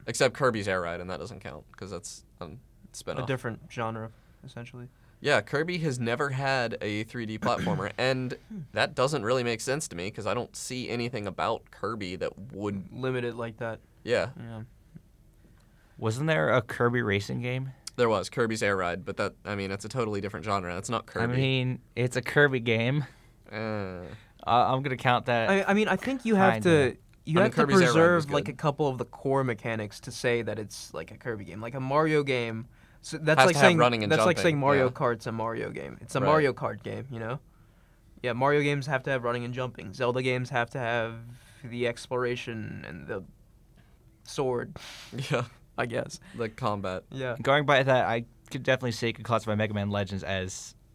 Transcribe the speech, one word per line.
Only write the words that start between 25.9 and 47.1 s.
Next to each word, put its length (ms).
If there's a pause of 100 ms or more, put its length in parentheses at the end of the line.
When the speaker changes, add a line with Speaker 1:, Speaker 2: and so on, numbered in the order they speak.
Speaker 2:
think 300
you 100
have 260
Speaker 3:
kinda. 300
Speaker 2:
to, 40 (280)
you 160
Speaker 1:
I 20
mean, 20
Speaker 2:
have 80
to 40
Speaker 1:
Kirby's 240
Air 0
Ride 60
was 80
Speaker 2:
preserve, 360
like, 140
Speaker 1:
good. 100
Speaker 2:
a 20
couple 300
of 120
the 80
core 380
mechanics 560
to 120
say 300
that 160
it's, 340
like, 180
a 60
Kirby 300
game. 160
Like, 120
a 60
Mario 420
game, 440 (340)
so 160
that's 240
Speaker 1:
Has 60
Speaker 2:
like 80
Speaker 1:
to 60
have 80
Speaker 2:
saying, 100
Speaker 1:
running 240
and 100
Speaker 2:
that's 140
like 100
Speaker 1:
jumping, 140
Speaker 2:
saying 80
Mario 260
Speaker 1:
yeah. 60
Speaker 2:
Kart's 360
a 60
Mario 380
game. 320
It's 120
a 60
Speaker 1:
Right. 60
Speaker 2:
Mario 260
Kart 300
game, 280
you 80
know? 220 (800)
Yeah, 120
Mario 260
games 260
have 180
to 60
have 140
running 200
and 100
jumping. 400
Zelda 280
games 280
have 200
to 80
have 360 (500)
the 240
exploration 960
and 220
the 160 (1000)
sword, 520 (360)
Speaker 1:
<laughs> 180
Yeah. 140 (340)
Speaker 2:
I 80
guess. 340 (160)
Speaker 1:
The 120
combat. 640